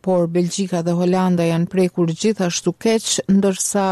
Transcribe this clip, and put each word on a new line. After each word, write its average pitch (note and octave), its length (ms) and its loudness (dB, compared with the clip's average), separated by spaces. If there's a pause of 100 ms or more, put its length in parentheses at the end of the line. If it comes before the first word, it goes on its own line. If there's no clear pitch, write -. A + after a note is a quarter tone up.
por F3+ 260 0
Belgjika F3 560 -2
dhe F3 80 0
Holanda F3+ 560 2
janë E3 240 0
prekur F3 400 0
gjithashtu F#3 640 -2
keq, A3+ 300 0 (260)
ndërsa G3 600 0